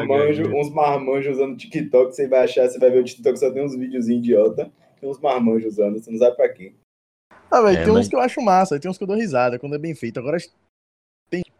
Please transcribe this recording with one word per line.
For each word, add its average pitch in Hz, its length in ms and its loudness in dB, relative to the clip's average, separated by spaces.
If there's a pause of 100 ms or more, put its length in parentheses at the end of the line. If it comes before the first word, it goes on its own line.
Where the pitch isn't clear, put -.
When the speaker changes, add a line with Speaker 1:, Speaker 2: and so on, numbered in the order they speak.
Speaker 1:
marmanjos, 147 300 2
Speaker 2:
dinheiro. 151 240 -2
Speaker 1:
uns 147 120 -4
marmanjos 139 640 0
usando 135 220 -2
TikTok, 127 580 0
você 143 120 -2
vai 127 180 4
achar, 127 240 2
você 127 100 -10
vai 127 100 6
ver 127 100 4
o 123 40 2
TikTok, 123 340 -2
só 131 140 -2
tem 135 140 -4
uns 135 100 -8
videozinhos 127 480 -4
idiota, 110 480 2 (300)
tem 139 80 -8
uns 139 100 -10
marmanjos 113 540 0
usando, 104 260 0
você 113 100 -20
não 113 100 -8
sabe 120 180 4
pra 131 100 2
quê. 92 260 -8 (760)
Speaker 3:
Ah, 247 100 6
véi, 202 140 6
Speaker 4:
É, 117 80 0
Speaker 3:
tem 214 80 2
uns 220 40 6
Speaker 4:
mas 233 120 2
Speaker 3:
que - 80 -4
eu 262 60 0
acho 254 200 -2
massa, 185 380 2
tem 175 100 -8
uns 185 80 -8
que - 60 -10
eu 196 40 -8
dou 202 100 -2
risada 127 420 -2
quando 143 160 -8
é 147 40 -6
bem 160 160 -8
feito. 117 240 -8
Agora 143 180 -4 (960)
tem, 175 120 -6 (160)